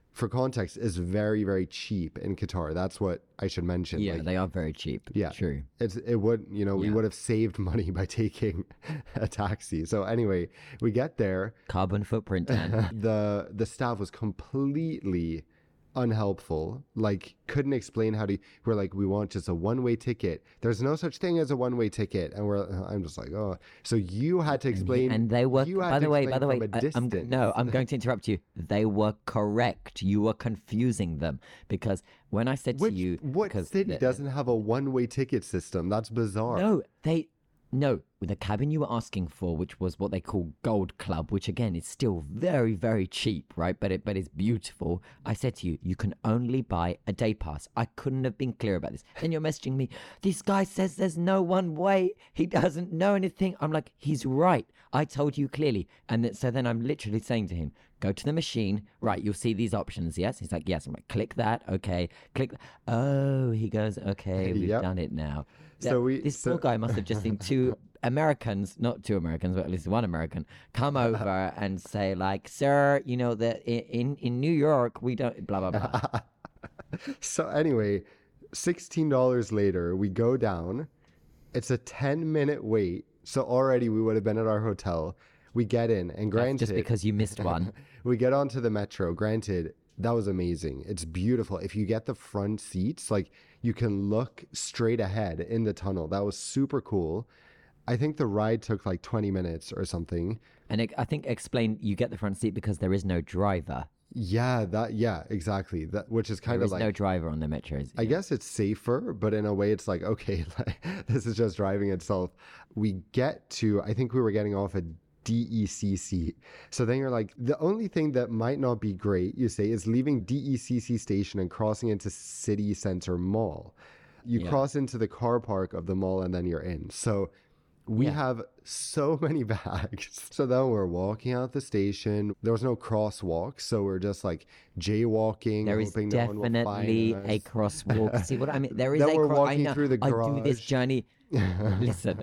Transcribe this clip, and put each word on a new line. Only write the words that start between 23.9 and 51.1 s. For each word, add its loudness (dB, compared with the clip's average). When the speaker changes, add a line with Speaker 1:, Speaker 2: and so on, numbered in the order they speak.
Speaker 1:
you 0
had 0
to 0
Speaker 2:
And 0
he -2
Speaker 1:
explain, 2
Speaker 2:
and 2
they 4
were, 4
Speaker 1:
you 0
had 2
Speaker 2:
by 4
Speaker 1:
to 4
Speaker 2:
the 2
way, 6
Speaker 1:
explain 0
Speaker 2:
by 0
the 2
way, 2
Speaker 1:
from 0
a -4
Speaker 2:
I, 2
I'm, 2
Speaker 1:
distance. -2
Speaker 2:
no, 2
I'm 0
going 2
to -2
interrupt -2
you. 2
They 0
were 4
correct. 0
You 4
were 4
confusing -2
them -2
because -2
when 0
I 0
said -4
Speaker 1:
Which, 2
Speaker 2:
to -2
you, 0
Speaker 1:
what 0
Speaker 2:
because -4
Speaker 1:
city 0
Speaker 2:
the -4
Speaker 1:
doesn't 0
have -2
a 4
one-way 2
ticket -2
system? -2
That's 0
bizarre. 0
Speaker 2:
No, 4
they, 2
no, 2
the -2
cabin -2
you 0
were -2
asking -4
for, -2
which -4
was -2
what -2
they -2
call -4
Gold 0
Club, -4
which 0
again 0
is -6
still -2
very, 2
very 0
cheap, -4
right? 0
But 0
it, -2
but -2
it's -2
beautiful. -2
I -2
said -2
to -6
you, -2
"You -2
can -2
only 2
buy -2
a -2
day 0
pass." -8
I 0
couldn't -4
have -2
been -2
clear 0
about -4
this. -14
Then -2
you're -2
messaging -4
me, 0
"This 0
guy 4
says -2
there's 0